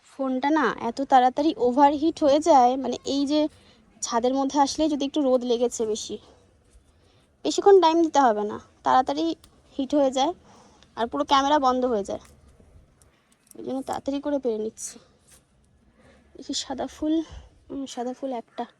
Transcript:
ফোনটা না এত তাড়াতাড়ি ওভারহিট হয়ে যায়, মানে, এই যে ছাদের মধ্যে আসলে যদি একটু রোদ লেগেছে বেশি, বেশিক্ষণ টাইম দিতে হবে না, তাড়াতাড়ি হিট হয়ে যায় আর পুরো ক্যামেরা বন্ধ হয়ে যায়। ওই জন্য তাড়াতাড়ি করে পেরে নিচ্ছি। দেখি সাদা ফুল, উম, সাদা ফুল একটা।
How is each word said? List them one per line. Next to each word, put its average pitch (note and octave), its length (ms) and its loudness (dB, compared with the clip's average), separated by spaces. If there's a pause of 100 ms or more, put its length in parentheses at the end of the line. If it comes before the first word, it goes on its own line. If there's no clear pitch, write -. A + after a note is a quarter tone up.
(100)
ফোনটা C4 400 -2
না D4+ 160 2 (140)
এত A#3 200 -6
তাড়াতাড়ি C4+ 560 4
ওভারহিট C#4+ 680 2
হয়ে C#4+ 160 4
যায়, C4 360 6
মানে, B3+ 280 -6
এই C#4 220 -2
যে D4+ 140 0 (600)
ছাদের B3 320 -2
মধ্যে C4+ 260 -2
আসলে C#4 280 0
যদি C#4 200 -2
একটু D#4 140 -2
রোদ B3+ 220 2
লেগেছে A#3+ 420 -2
বেশি, G#3+ 300 -8 (1300)
বেশিক্ষণ G4 360 4
টাইম E4 220 4
দিতে D#4 180 2
হবে G#3+ 240 2
না, G#3+ 120 -8 (260)
তাড়াতাড়ি C4 420 0 (520)
হিট C4+ 180 -8
হয়ে C#4+ 160 2
যায় C4+ 220 -2 (640)
আর A3 100 -4
পুরো C#4+ 180 -6
ক্যামেরা C#4 340 2
বন্ধ B3+ 260 0
হয়ে A3+ 200 -2
যায়। G3+ 180 -10 (1300)
ওই A3 100 -18
জন্য B3+ 160 -6
তাড়াতাড়ি - 380 -6
করে D4 180 -4
পেরে A#3 200 -4
নিচ্ছি। - 360 -10 (1400)
দেখি C#4+ 220 -12
সাদা C4 320 -6
ফুল, D#4 280 -4 (560)
উম, C#4 160 -8
সাদা B3 260 -8
ফুল C4+ 200 -8
একটা। A#3 320 -10 (160)